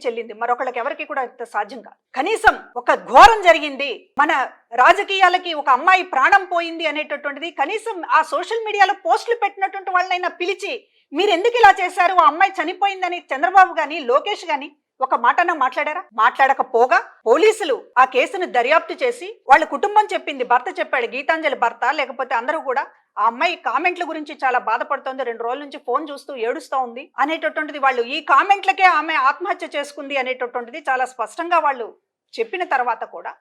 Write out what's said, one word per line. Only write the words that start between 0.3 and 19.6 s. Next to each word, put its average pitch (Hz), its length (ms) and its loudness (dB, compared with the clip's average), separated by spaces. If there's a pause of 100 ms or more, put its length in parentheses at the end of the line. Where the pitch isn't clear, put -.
మరొకళ్ళకి 233 460 -4
ఎవరికి 302 260 -6
కూడా 285 160 -8
అంత 240 220 -10
సాధ్యం 214 380 -8
కాదు. - 340 -20
కనీసం 359 440 0 (160)
ఒక 247 180 -2
ఘోరం 311 480 8
జరిగింది, 285 760 2
మన 285 320 0 (240)
రాజకీయాలకి 359 800 4
ఒక 294 160 -2
అమ్మాయి 339 340 4
ప్రాణం 359 420 2
పోయింది 339 400 -4
అనేటటువంటిది 294 680 -6
కనీసం 392 600 -6
ఆ 302 100 4
సోషల్ 370 440 -6
మీడియాలో 403 280 2
పోస్టులు 415 420 -2
పెట్టినటువంటి 392 560 -6
వాళ్ళనైనా 359 360 -2
పిలిచి, 359 600 -8 (260)
"మీరు 381 160 0
ఎందుకు 466 280 0
ఇలా 392 280 6
చేశారు, 370 280 0
ఆ 349 140 6
అమ్మాయి 381 240 2 (120)
చనిపోయిందని" 370 600 -4 (120)
చంద్రబాబు 370 380 4
గాని, 311 260 -4
లోకేష్ 311 460 -2
గాని 294 260 -6 (300)
ఒక 262 140 -2
మాటన్నా 294 380 2
మాట్లాడారా? 294 500 -4 (100)
మాట్లాడకపోగా 262 920 2 (220)
పోలీసులు 311 580 2 (140)
ఆ 262 80 8
కేసును 320 400 -2
దర్యాప్తు 285 580 0
చేసి, 339 460 -6
వాళ్ళ 311 160 6